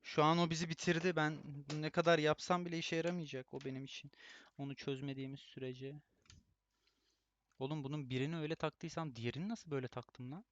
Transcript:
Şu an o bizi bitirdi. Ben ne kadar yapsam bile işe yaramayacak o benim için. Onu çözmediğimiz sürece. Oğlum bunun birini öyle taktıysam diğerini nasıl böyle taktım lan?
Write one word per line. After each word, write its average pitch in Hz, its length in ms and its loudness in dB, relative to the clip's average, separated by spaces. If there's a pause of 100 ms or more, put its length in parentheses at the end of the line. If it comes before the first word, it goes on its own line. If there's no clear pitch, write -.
Şu - 220 4
an 160 140 8
o 170 120 4
bizi 165 180 0
bitirdi. 165 480 2
Ben 156 220 2 (340)
ne 151 180 0
kadar 170 280 6
yapsam 175 480 4
bile 170 120 -4
işe 165 180 -2
yaramayacak 160 580 -2
o 135 100 -6
benim 135 200 -4
için. - 260 -12 (480)
Onu 139 160 -6
çözmediğimiz 135 680 -4
sürece. 131 600 -8 (1600)
Oğlum 139 260 -2
bunun 139 260 -4
birini 135 280 0
öyle 156 160 0
taktıysam 156 600 -4
diğerini 120 320 -2
nasıl 220 220 -6
böyle 131 180 -2
taktım 127 440 -10
lan? 190 200 -12